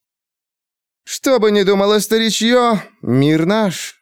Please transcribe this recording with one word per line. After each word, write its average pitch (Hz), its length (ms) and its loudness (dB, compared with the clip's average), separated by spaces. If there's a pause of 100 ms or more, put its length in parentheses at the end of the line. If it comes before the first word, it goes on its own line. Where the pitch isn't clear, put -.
(1040)
«Что 262 340 -2
бы 214 120 2
ни 208 120 2
думало 202 360 2
старичьё, 226 800 0 (220)
мир 147 440 0
наш!» 202 560 -2